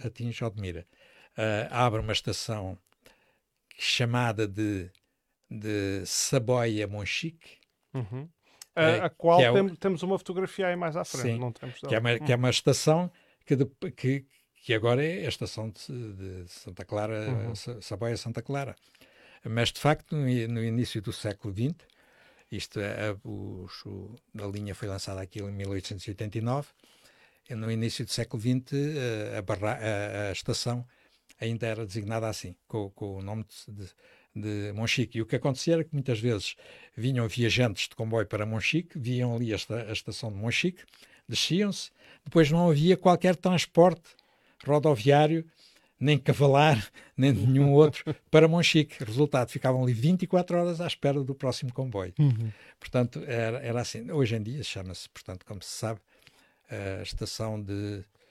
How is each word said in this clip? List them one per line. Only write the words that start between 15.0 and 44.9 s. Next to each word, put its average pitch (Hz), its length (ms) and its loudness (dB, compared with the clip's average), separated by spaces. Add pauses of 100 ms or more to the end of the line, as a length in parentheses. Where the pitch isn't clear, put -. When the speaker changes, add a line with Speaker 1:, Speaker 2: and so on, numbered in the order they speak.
Speaker 1:
é 170 220 -4
a - 20 -4
estação 110 420 -8
de, 120 420 -12 (320)
de 87 40 -18
Santa 95 360 -16
Clara, 107 460 -4
Speaker 2:
Uhum. 113 240 -4
Speaker 1:
Sa-, 110 260 -12
Saboia 110 360 -4
Santa 113 260 -8
Clara. 139 320 -6 (680)
Mas, 113 280 0
de - 80 -16
facto, 151 360 0
no 143 120 0
i-, 120 200 0
no 117 160 -4
início 113 380 -2
do 110 100 -8
século 104 400 -8
vinte, 120 320 -4 (640)
isto 104 300 -8
é, 107 300 -4
a, 104 180 -10
os, 101 560 -12
o, 98 320 -12 (240)
a 101 60 -8
linha 101 280 -6
foi 104 140 -8
lançada 95 320 -8
aqui 95 200 -10
em 101 120 -8
mil 98 180 -6
oitocentos 98 360 -6
e - 40 -8
oitenta 104 280 -8
e - 20 -2
nove, 127 280 -2 (800)
e 131 60 -12
no 110 160 -6
início 113 340 -2
do 101 60 -10
século 113 320 -4
vinte, 127 320 0
eh, 123 640 -4
a 107 40 -4
barra-, 107 360 -2
a, 104 520 -2
a - 20 -4
estação 123 540 -4 (540)
ainda 113 260 -4
era 113 180 -4
designada 110 440 -4
assim, 98 280 -8 (100)
com, 104 240 -6
com 101 280 -10
o 95 40 -10
nome 107 220 -6 (240)
de, 110 60 -16
de, 101 180 -14 (760)
de 104 40 -8
Monchique. 113 460 -2
E 113 40 -2
o 107 40 -6
que - 100 -2
acontecia 135 380 0
era 165 100 2
que - 80 -10
muitas 131 260 -2
vezes 110 360 -2 (420)
vinham 120 320 0
viajantes 113 600 0
de - 80 -20
comboio 113 300 0
para 104 200 -4
Monchique, 139 520 -2
viam 123 360 -2
ali 117 180 -2
a - 40 0
esta-, 117 260 -6
a 110 100 -10
estação 107 400 -8
de 98 60 -8
Monchique, 117 460 -2 (440)
desciam-se, 185 600 -2 (340)
depois 160 260 6
não 170 200 6
havia 160 260 6
qualquer 180 400 4
transporte 175 720 4 (560)
rodoviário, 147 800 6 (560)